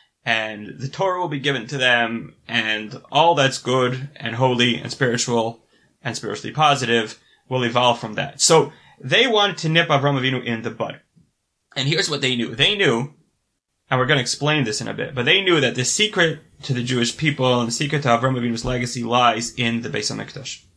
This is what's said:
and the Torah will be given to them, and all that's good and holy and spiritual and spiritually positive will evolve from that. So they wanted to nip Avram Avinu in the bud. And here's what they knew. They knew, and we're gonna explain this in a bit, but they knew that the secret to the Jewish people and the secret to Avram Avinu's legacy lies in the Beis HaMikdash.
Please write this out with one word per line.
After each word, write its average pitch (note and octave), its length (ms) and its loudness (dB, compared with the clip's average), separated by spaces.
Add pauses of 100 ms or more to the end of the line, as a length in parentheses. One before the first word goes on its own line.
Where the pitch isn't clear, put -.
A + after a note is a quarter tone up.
(260)
and A2 540 -4
the C3 80 -8
Torah F#3 320 -2
will F3+ 80 -2
be D3 120 -6
given C3 280 -4
to C#3+ 100 -8
them, A#2+ 580 0 (120)
and A2 520 -4 (120)
all D#3+ 240 4
that's C3+ 240 2
good B2+ 560 0
and A2+ 200 -8
holy B2 400 2
and - 160 -8
spiritual A#2 720 0 (400)
and A2+ 120 -6
spiritually A2 380 -8
positive B2 640 2 (280)
will B2+ 160 -2
evolve A#2+ 360 2
from G#2+ 160 -8
that. - 260 -6
So D#3+ 320 4 (260)
they F#3+ 280 2
wanted G#3 320 2
to D#3+ 100 -2
nip D#3+ 200 2
Avram C#3 300 4
Avinu B2+ 240 -2
in A#2 200 -4
the A#2 80 -6
bud. - 300 -8 (760)
And C3+ 120 -2
here's E3+ 220 0
what C#3 120 -4
they B2+ 140 0
knew. A2+ 200 -4
They F3 200 2
knew, C#3 380 0 (800)
and B2+ 80 0
we're B2+ 80 0
gonna C#3 140 2
explain D3 420 -2
this G#2+ 180 -4
in A2 60 -6
a G#2 80 -6
bit, A2+ 180 -8
but B2 120 -4
they F#3 160 4
knew F3 180 2
that A#2 160 0
the B2+ 100 -2
secret F#3 540 0 (240)
to C3+ 100 -4
the A#2+ 100 -2
Jewish A#2+ 340 0
people C3 420 2
and A#2 80 0
the A#2 60 -6
secret D3 280 -2
to C3 80 0
Avram B2+ 260 4
Avinu's A#2+ 300 -2
legacy B2 380 -4
lies A#2 520 2
in A#2 280 -2
the - 60 -8
Beis G#2+ 220 -4
HaMikdash. - 520 -12 (140)